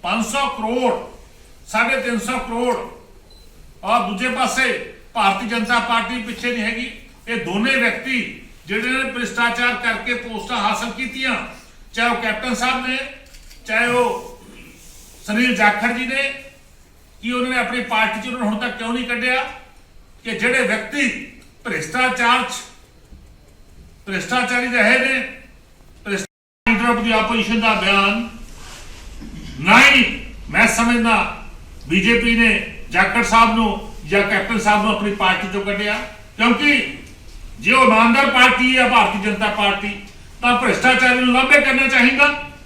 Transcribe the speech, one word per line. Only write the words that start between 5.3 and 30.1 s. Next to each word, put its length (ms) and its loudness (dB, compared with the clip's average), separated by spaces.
ਜਨਤਾ 320 0
ਪਾਰਟੀ 420 -2
ਪਿੱਛੇ 300 -6
ਨਹੀਂ 100 -4
ਹੈਗੀ। 280 -6
ਇਹ 160 -4
ਦੋਨੇ 320 0
ਵਿਅਕਤੀ 640 -2
ਜਿਹੜੇ 220 -4
ਨੇ 240 -2
ਭ੍ਰਿਸ਼ਟਾਚਾਰ 680 -2
ਕਰਕੇ 320 -4
ਪੋਸਟਾਂ 420 -8
ਹਾਸਲ 340 -2
ਕੀਤੀਆਂ, 440 -4
ਚਾਹੇ 160 0
ਉਹ 140 -2
ਕੈਪਟਨ 320 -4
ਸਾਹਿਬ 320 -2
ਨੇ, 120 -2
ਚਾਹੇ 200 0
ਉਹ 520 -2
ਸੁਨੀਲ 300 2
ਜਾਖੜ 360 2
ਜੀ 140 -4
ਨੇ, 160 -2
ਕੀ 100 -4
ਉਹਨਾਂ 180 -2
ਨੇ 80 0
ਆਪਣੀ 240 -4
ਪਾਰਟੀ 380 -2
'ਚ 60 -10
ਉਹਨਾਂ 120 -8
ਨੂੰ 100 -2
ਹੁਣ 100 -2
ਤੱਕ 200 -4
ਕਿਉਂ 140 -6
ਨਹੀਂ 160 -4
ਕੱਢਿਆ? 340 -2
ਕਿ 60 -8
ਜਿਹੜੇ 320 0
ਵਿਅਕਤੀ 460 -2
ਭ੍ਰਿਸ਼ਟਾਚਾਰ 800 0
'ਚ, 100 -6
ਭ੍ਰਿਸ਼ਟਾਚਾਰੀ 600 -2
ਰਹੇ 300 4
ਨੇ, 220 0
ਭ੍ਰਿਸ਼ਟਾਚਾਰ 680 -6
leader 200 2
of 120 0
the 140 0
opposition 420 0
ਦਾ 140 2
ਬਿਆਨ, 540 0
ਨਾ 200 6
ਹੀ 240 6